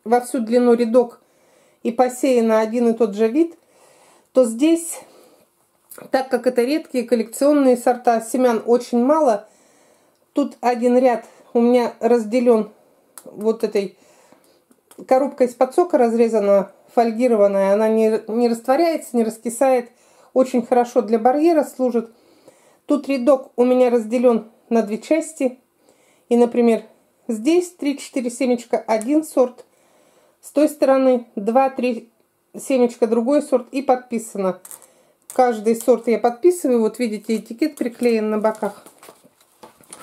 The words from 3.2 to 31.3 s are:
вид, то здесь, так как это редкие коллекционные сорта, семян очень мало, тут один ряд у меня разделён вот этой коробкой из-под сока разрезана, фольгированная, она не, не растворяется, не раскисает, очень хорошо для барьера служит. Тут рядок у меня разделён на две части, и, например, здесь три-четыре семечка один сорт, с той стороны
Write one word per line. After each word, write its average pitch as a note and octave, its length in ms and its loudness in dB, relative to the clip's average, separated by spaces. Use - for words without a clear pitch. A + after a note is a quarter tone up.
вид, D#4+ 320 -2
то B3+ 100 6
здесь, C#4+ 580 0
так C4 200 -2
как A#3 180 -4
это A#3+ 160 0
редкие C4+ 400 -4
коллекционные B3+ 720 2
сорта, A#3+ 440 0
семян A#3+ 440 -2
очень A#3+ 400 0
мало, C#4+ 420 0
тут C4 280 -4
один B3 360 0
ряд A#3+ 280 0
у A#3+ 80 2
меня A#3+ 380 2
разделён A3+ 720 0
вот A3 400 -6
этой G#3 360 -6
коробкой C4 380 0
из-под C4 300 -2
сока F4+ 240 2
разрезана, A3 720 0
фольгированная, G#3+ 760 2
она A3 140 2
не, A3 320 0
не A#3 200 0
растворяется, D4 640 -2
не A#3 80 2
раскисает, A#3+ 680 -2
очень B3+ 320 0
хорошо A#3+ 380 0
для A3 160 -2
барьера D4 440 2
служит. A#3 460 -4
Тут D4 200 -2
рядок C4 500 0
у A#3+ 60 2
меня B3+ 280 2
разделён A#3+ 580 0
на A3+ 120 2
две G#3 160 -6
части, D#4 640 -4
и, A#3+ 60 2
например, A#3 460 2
здесь D4 460 0
три-четыре C#4 580 -6
семечка A#3+ 480 -2
один A3+ 440 -2
сорт, - 420 -2
с - 60 -20
той D4 180 2
стороны C4 560 0